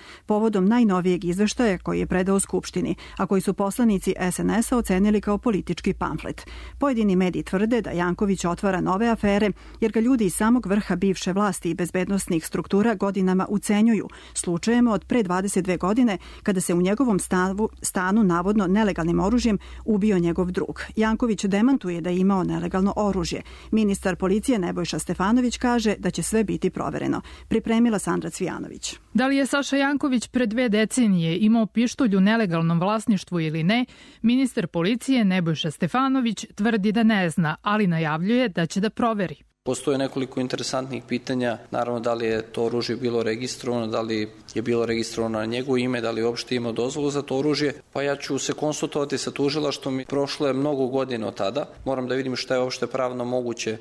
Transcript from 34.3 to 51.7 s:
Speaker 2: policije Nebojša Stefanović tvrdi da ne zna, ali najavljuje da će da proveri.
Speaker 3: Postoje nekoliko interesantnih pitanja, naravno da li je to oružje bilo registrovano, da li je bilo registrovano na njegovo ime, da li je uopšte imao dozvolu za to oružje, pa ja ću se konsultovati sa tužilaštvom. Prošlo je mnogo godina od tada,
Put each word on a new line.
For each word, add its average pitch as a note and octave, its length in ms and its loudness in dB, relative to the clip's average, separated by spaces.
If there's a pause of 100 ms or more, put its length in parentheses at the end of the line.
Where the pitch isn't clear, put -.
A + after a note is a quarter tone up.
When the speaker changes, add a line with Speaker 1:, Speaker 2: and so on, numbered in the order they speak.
Speaker 2:
policije A#3 580 2
Nebojša E3+ 460 2
Stefanović B3 840 0
tvrdi G#3+ 380 2
da A#3 100 2
ne G3+ 280 4
zna, D#3 320 0
ali G#3 240 2
najavljuje F3 600 0
da E3+ 180 -2
će F#3+ 140 -4
da G#3 100 0
proveri. A3+ 460 -2 (260)
Speaker 3:
Postoje C3 360 0
nekoliko C3 420 -2
interesantnih B2+ 680 -4
pitanja, B2 500 -2 (120)
naravno A#2+ 300 -2
da A#2 140 0
li A#2 120 -2
je A2 160 0
to - 220 -4
oružje A#2 320 -2
bilo A#2 260 0
registrovano, A#2+ 640 -4
da A2+ 140 -2
li A2 300 -2 (240)
je A2 80 -2
bilo A#2 240 0
registrovano A2+ 520 -2
na A2 80 -4
njegovo B2+ 300 -2
ime, B2 240 0
da A2+ 100 -2
li A2+ 100 -2
je A2+ 60 2
uopšte A#2+ 300 -4
imao A#2 160 -4
dozvolu C#3 380 -2
za C#3+ 120 -2
to C3 160 -2
oružje, D3 340 0 (200)
pa C#3 100 -4
ja C#3+ 140 -2
ću C3+ 220 -4
se D3 140 -2
konsultovati D3 680 -2
sa - 120 -6
tužilaštvom. C#3 800 -2
Prošlo C#3 380 -2
je C3+ 60 2
mnogo C3+ 340 0
godina B2 420 -2
od G#2+ 60 -6
tada, A2 340 -4 (160)